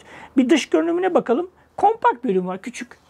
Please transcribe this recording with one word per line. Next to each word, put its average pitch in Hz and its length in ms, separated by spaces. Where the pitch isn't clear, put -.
Bir 254 140
dış 302 160
görünümüne 339 480
bakalım. 294 360
Kompakt 453 480
bir 247 60
ürün 185 160
var. 185 160
Küçük. - 360